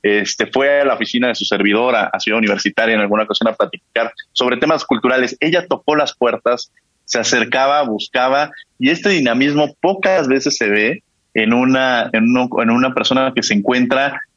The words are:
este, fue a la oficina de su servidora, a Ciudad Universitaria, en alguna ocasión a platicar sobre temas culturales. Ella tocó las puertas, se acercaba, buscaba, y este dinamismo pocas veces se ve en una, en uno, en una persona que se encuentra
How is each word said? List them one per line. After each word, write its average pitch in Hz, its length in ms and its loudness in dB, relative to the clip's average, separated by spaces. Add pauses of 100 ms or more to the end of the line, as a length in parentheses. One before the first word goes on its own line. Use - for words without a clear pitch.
este, 104 460 0
fue 143 320 2
a 143 60 2
la 131 80 2
oficina 120 340 -2
de 113 80 0
su - 80 -6
servidora, 104 680 0
a 87 80 -6
Ciudad 107 160 -2
Universitaria, 110 580 0
en 107 60 0
alguna 104 220 0
ocasión 104 260 -2
a 110 60 -2
platicar 117 580 -4 (180)
sobre 123 240 0
temas 151 300 -2
culturales. 123 560 0
Ella 170 260 0
tocó 147 300 -2
las 147 180 -2
puertas, 120 560 -2 (320)
se - 160 -4
acercaba, 131 640 0
buscaba, 131 680 -2 (260)
y 127 120 0
este 170 200 0
dinamismo 143 720 2
pocas 190 460 0
veces 135 280 0
se 107 140 0
ve 107 340 0 (300)
en 113 200 2
una, 127 600 2
en 113 100 2
uno, 123 240 2 (140)
en 113 80 2
una 127 240 2
persona 131 420 0
que 139 80 0
se - 120 -2
encuentra 123 680 0 (160)